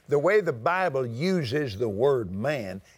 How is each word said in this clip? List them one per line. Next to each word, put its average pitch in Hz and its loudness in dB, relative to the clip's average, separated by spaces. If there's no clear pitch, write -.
the 143 2
way 190 4
the 160 0
Bible 139 0
uses 135 -2
the 117 0
word 113 2
man 101 -4